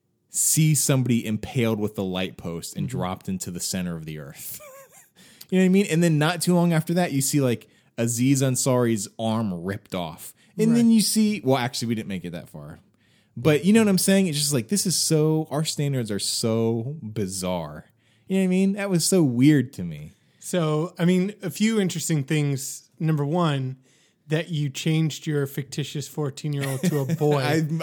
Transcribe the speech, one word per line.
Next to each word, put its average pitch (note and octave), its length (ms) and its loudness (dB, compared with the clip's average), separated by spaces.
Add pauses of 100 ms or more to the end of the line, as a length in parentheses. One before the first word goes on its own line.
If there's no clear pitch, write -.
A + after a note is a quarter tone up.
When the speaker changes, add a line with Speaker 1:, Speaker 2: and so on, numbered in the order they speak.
(300)
Speaker 1:
see D#3 460 2
somebody B2+ 500 2
impaled A2 540 -2
with G#2 160 -4
the G2+ 80 -4
light F#2 340 -4
post E2+ 380 -10
and F#2+ 120 -6
Speaker 2:
Mm-hmm. - 100 -8
Speaker 1:
dropped F2+ 320 -6
into F#2 220 -6
the F2 80 -8
center F2 360 -6
of D#2 100 -10
the D#2 140 -10
earth. - 460 -14
<laughs> C#5 60 -20 (800)
You F#3 80 4
know F#3 40 6
what F#3 40 6
I - 20 6
mean? G3 220 6
And D#3+ 120 2
then D#3+ 140 4
not D#3+ 240 0
too F3+ 140 2
long F3 180 4
after D#3+ 220 0
that, F3 160 0
you C#3 100 0
see, D3 180 0
like, B2 280 0 (320)
Aziz A#2+ 420 2
Ansari's B2 680 2 (120)
arm A2 440 -2
ripped G2 300 -8
off. F2 400 -8 (240)
And A3+ 180 4
then A#3 120 4
Speaker 2:
Right. A3+ 80 6
Speaker 1:
you G#3+ 60 6
see, G#3+ 420 2
well, C3 140 2
actually, A#2+ 320 -2
we A#2 60 0
didn't G#2+ 120 -6
make F#2 180 -6
it F2 60 -8
that D#2+ 180 -10
far. D2+ 300 -16 (580)
But D3 260 2
you F#3+ 80 4
know A3+ 100 6
what G#3+ 60 4
I'm F#3 120 4
saying? G3 260 4
It's D3 140 -2
just D3 140 -2
like, A2+ 160 -2
this G3+ 180 -2
is D#3 80 0
so, D#3 560 2
our D#3 120 -2
standards C#3 460 -2
are G2 100 -2
so A#2 840 -2
bizarre. F#2 840 -6 (420)
You F#3+ 100 0
know F#3+ 40 2
what F#3 40 2
I - 20 2
mean? F#3+ 260 2
That G3+ 160 -4
was E3+ 160 2
so F#3+ 160 4
weird C3 520 4
to F#2+ 100 -8
me. D2+ 300 -10 (260)
Speaker 2:
So, D#3+ 580 -2
I F3 80 0
mean, F#3 380 2
a F3 80 -6
few A3 280 0
interesting E3 440 -2
things. C#3+ 680 -4 (100)
Number D#3 260 0
one, C#3 520 0 (500)
that D#3+ 220 -2
you D3 220 -2
changed D#3+ 560 -2
your D3 180 -2
fictitious C#3 640 -8
fourteen-year-old C#3 800 -6
to D3+ 160 0
a C3+ 40 -2
Speaker 1:
<laughs> D#3+ 120 -2
Speaker 2:
boy. D3 200 4
Speaker 1:
I, D3 240 2 (220)